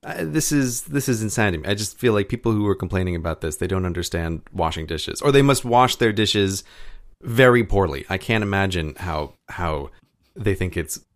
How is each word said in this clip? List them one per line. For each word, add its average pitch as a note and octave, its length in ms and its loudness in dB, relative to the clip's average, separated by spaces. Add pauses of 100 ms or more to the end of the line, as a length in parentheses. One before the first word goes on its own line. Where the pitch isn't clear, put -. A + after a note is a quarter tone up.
uh, - 160 -10
this D3+ 320 -2
is, C3 300 0
this C#3+ 260 -4
is A2+ 160 0
insanity. G2+ 420 0
I G2+ 80 -2
just G#2 240 -6
feel A#2+ 140 2
like G#2 160 2
people A#2 240 -2
who G#2 160 2
are G2 80 2
complaining F#2 400 -2
about E2 240 -4
this, D#2 160 -6
they F2+ 120 -4
don't F#2 180 -2
understand E2 560 -4 (100)
washing D#2+ 340 -4
dishes, - 360 -8
or C#3+ 100 2
they - 100 8
must C3+ 220 4
wash B2 320 4
their A2+ 160 2
dishes G2+ 540 2 (560)
very B2 420 6
poorly. F#2 460 0
I F#2+ 80 -2
can't A2 260 0
imagine G2 540 -2
how, D#2 360 -6 (140)
how D#2 420 -6 (460)
they G2+ 180 0
think F2+ 220 -4
it's D#2+ 240 -6 (160)